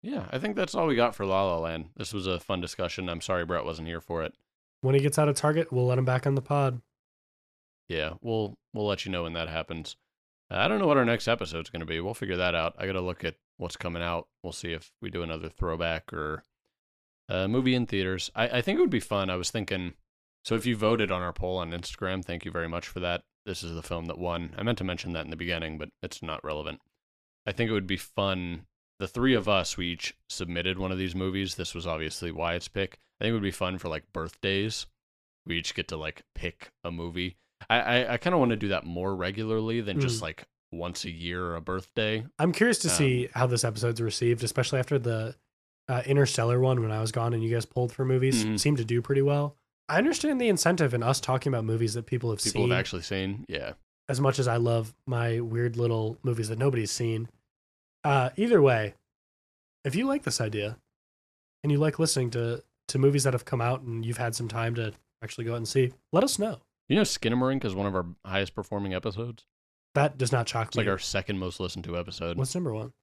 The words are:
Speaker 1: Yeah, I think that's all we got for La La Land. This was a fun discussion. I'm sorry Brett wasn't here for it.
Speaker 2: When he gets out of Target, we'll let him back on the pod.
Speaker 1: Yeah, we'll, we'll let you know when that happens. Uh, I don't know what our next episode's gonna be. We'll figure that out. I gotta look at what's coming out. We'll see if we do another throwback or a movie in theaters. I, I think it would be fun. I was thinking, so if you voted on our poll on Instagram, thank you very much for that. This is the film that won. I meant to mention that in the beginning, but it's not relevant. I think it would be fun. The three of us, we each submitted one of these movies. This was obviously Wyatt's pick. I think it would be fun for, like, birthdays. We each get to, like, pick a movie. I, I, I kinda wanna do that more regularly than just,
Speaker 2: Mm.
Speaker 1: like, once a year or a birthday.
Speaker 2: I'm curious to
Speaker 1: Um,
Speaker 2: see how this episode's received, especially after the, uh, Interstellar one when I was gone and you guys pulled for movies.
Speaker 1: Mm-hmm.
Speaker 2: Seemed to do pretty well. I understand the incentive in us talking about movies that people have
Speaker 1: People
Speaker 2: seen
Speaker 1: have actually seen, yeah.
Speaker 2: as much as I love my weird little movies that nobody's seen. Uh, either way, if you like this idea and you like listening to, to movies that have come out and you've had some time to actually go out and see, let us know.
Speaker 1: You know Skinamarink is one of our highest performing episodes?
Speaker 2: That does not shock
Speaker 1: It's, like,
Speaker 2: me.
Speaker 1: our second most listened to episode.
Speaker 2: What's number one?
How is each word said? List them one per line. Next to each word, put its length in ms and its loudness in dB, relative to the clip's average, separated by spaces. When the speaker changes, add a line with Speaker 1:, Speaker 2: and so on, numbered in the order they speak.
Speaker 1:
Yeah, 280 -6
I 80 -2
think 160 -4
that's 180 -2
all 140 2
we 80 4
got 180 4
for 100 -4
La 220 2
La 140 0
Land. 360 -4
This 160 -10
was 140 -4
a 140 0
fun 200 -4
discussion. 480 -4
I'm 120 -6
sorry 240 -2
Brett 200 -2
wasn't 220 -6
here 140 -6
for 240 -4
it. 100 -8
Speaker 2:
When 160 4
he 40 6
gets 160 0
out 120 6
of 80 2
Target, 360 2
we'll 140 2
let 100 4
him 80 2
back 220 2
on 80 2
the 80 0
pod. 380 0
Speaker 1:
Yeah, 320 -2
we'll, 360 -2
we'll 120 0
let 180 0
you 80 -4
know 120 -2
when 100 -6
that 140 -2
happens. 480 -6
Uh, 60 -4
I 120 4
don't 120 2
know 60 4
what 100 6
our 80 6
next 240 2
episode's 420 -2
gonna 160 -8
be. 140 -2
We'll 140 -4
figure 220 -4
that 180 2
out. 240 0
I 80 -4
gotta 140 -2
look 240 -6
at 120 -4
what's 180 -8
coming 260 -6
out. 260 -2
We'll 100 -8
see 200 -6
if 180 -10
we 100 -8
do 120 -4
another 260 -6
throwback 640 -4
or 300 -6
a 200 0
movie 260 2
in 120 0
theaters. 480 -2
I, 240 0
I 20 2
think 180 0
it 40 6
would 80 4
be 100 2
fun. 300 -2
I 60 -2
was 140 -4
thinking, 440 -4
so 100 0
if 120 0
you 100 0
voted 340 2
on 120 0
our 100 -4
poll 260 -2
on 120 -4
Instagram, 540 -4
thank 200 -8
you 60 -6
very 180 -4
much 200 -6
for 120 -8
that. 220 -2
This 160 -8
is 120 -8
the 80 -8
film 240 -6
that 120 -8
won. 380 -4
I 60 -6
meant 160 0
to 60 -4
mention 280 -4
that 120 -4
in 60 -12
the 60 -8
beginning, 420 -4
but 120 -10
it's 200 -12
not 220 -8
relevant. 360 -6
I 60 -4
think 180 0
it 40 0
would 140 0
be 80 0
fun. 680 -4
The 80 -4
three 260 2
of 140 0
us, 280 2
we 120 -4
each 260 -6
submitted 500 -4
one 140 -2
of 60 -2
these 160 -2
movies. 420 -2
This 180 -6
was 140 -8
obviously 420 -4
Wyatt's 380 -4
pick. 300 -6
I 40 -4
think 60 2
it 40 2
would 80 0
be 80 0
fun 280 -4
for, 100 -6
like, 240 -6
birthdays. 760 -2
We 140 -4
each 160 -6
get 140 -6
to, 80 -8
like, 260 -8
pick 340 -8
a 80 -4
movie. 440 -6
I, 120 6
I, 340 2
I 40 0
kinda 200 2
wanna 180 6
do 120 -2
that 160 0
more 320 -2
regularly 640 -2
than 200 -2
just, 200 2
Speaker 2:
Mm. 20 -6
Speaker 1:
like, 220 -8
once 340 -8
a 60 -6
year 360 -6
or 100 -4
a 40 -6
birthday. 640 -2
Speaker 2:
I'm 140 4
curious 280 4
to 80 0
Speaker 1:
Um, 60 2
Speaker 2:
see 400 4
how 140 2
this 160 2
episode's 360 0
received, 440 0
especially 340 0
after 220 2
the, 340 -2
uh, 180 0
Interstellar 540 6
one 200 4
when 120 0
I 80 0
was 100 0
gone 240 0
and 80 0
you 100 0
guys 140 0
pulled 260 -2
for 120 -2
movies. 400 4
Speaker 1:
Mm-hmm. 120 2
Speaker 2:
Seemed 220 4
to 60 0
do 180 2
pretty 200 2
well. 340 2
I 100 4
understand 420 2
the 80 4
incentive 460 4
in 80 2
us 180 2
talking 320 0
about 120 0
movies 300 2
that 120 -6
people 240 -2
have 80 -2
Speaker 1:
People 240 0
Speaker 2:
seen 80 4
Speaker 1:
have 80 4
actually 240 -4
seen, 460 -2
yeah. 240 -6
Speaker 2:
as 120 0
much 180 4
as 100 2
I 100 2
love 360 0
my 340 0
weird 360 -2
little 460 0
movies 260 -2
that 100 -4
nobody's 340 2
seen. 360 -2
Uh, 320 4
either 240 6
way, 340 6
if 100 -2
you 120 2
like 180 0
this 160 -2
idea 360 -2
and 80 2
you 80 6
like 200 4
listening 320 2
to, 320 -2
to 100 0
movies 260 6
that 100 4
have 100 0
come 160 -2
out 220 2
and 220 -4
you've 140 -2
had 160 -2
some 140 -4
time 260 -2
to 180 -2
actually 220 -8
go 80 -2
out 60 -4
and 100 -6
see, 240 4
let 120 6
us 140 0
know. 220 -4
Speaker 1:
You 80 4
know 60 6
Skinamarink 600 2
is 100 -2
one 120 0
of 80 -2
our 120 0
highest 300 -2
performing 400 -4
episodes? 500 -6
Speaker 2:
That 240 4
does 140 2
not 160 2
shock 200 -2
Speaker 1:
It's, 80 -4
like, 100 4
Speaker 2:
me. 40 4
Speaker 1:
our 80 2
second 400 -2
most 220 -4
listened 240 -4
to 140 -4
episode. 400 -4
Speaker 2:
What's 160 -2
number 200 -2
one? 180 -8